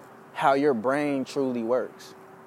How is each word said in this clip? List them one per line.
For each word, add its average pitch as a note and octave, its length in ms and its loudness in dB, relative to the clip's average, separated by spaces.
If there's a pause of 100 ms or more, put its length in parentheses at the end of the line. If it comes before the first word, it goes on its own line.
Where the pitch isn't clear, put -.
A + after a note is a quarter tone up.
(340)
how D3 200 4
your C#3 200 4
brain C3+ 520 0
truly B2+ 380 -2
works. A2+ 520 -4 (300)